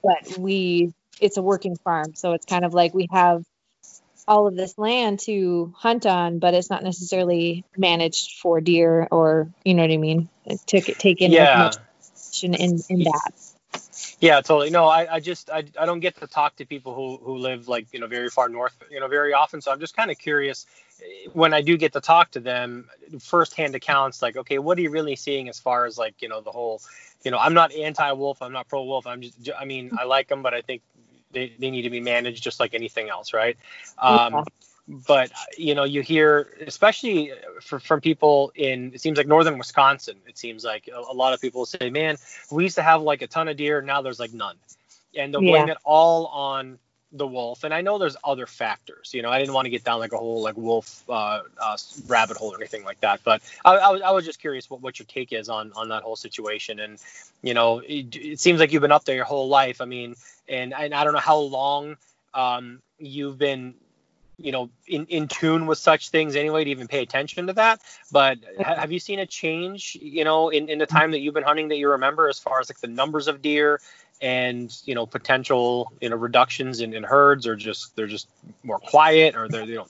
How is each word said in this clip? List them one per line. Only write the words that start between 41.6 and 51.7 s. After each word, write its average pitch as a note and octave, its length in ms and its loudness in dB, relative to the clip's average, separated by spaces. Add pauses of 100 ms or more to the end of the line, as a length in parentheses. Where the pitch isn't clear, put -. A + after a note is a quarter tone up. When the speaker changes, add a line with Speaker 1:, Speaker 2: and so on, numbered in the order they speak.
Speaker 2:
say, B2 240 -6
"Man, D3+ 260 -2 (340)
we D#3 140 0
used F#3 120 -2
to E3+ 80 0
have, D#3+ 180 6
like, D3 200 0
a B2 60 -10
ton D#3+ 220 -4
of D3 80 -8
deer, D3 240 -2
now C#3 200 -4
there's, B2+ 200 -10
like, A2+ 100 -10
none." G#2 240 -10 (600)
And C#3+ 160 -8
they'll C#3+ 80 -2
blame D#3 260 6
Speaker 1:
Yeah. D#3+ 60 -4
Speaker 2:
it - 100 -8
all E3 440 4
on C3+ 520 -8 (320)
the C#3+ 160 -6
wolf. B2 380 -8
And D#3 80 -4
I E3 80 -2
know G3+ 160 0
there's D#3 260 -2
other C#3 240 -4
factors, - 640 -10
you B2 80 -6
know, A#2 80 -4
I C3 100 0
didn't C#3 140 -2
wanna C3 160 0
get A#2 140 -6
down, A#2 160 -2
like, A2+ 140 -8
a A2 40 -6
whole, A#2 240 -6
like, G#2+ 140 -6
wolf, A2+ 540 -4
uh, G#2+ 320 -4 (200)
uh, A2 120 -4